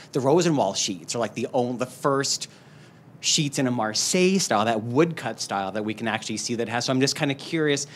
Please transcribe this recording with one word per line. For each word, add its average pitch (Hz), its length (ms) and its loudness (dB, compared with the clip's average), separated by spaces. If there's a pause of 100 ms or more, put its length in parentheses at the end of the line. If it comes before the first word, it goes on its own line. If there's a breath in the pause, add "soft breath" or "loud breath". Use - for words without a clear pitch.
(120)
The 139 80 0
Rosenwald 139 580 4
sheets 85 360 -4
are, 123 40 -4
like, 110 160 -2
the 117 180 -4
on-, 123 240 0
the 123 100 -4
first 139 640 -2 (720 loud breath)
sheets - 380 0
in 135 80 2
a 123 60 2
Marseille 180 680 2
style, 107 260 2
that 113 160 2
woodcut 123 600 0
style 98 320 -4
that 107 120 -4
we 107 80 -2
can 110 140 -4
actually 110 300 -2
see 120 180 -4
that 113 140 -2
has. 120 160 -2
So 139 80 -2
I'm 131 80 2
just 131 160 2
kinda 143 180 -2
curious 143 600 -2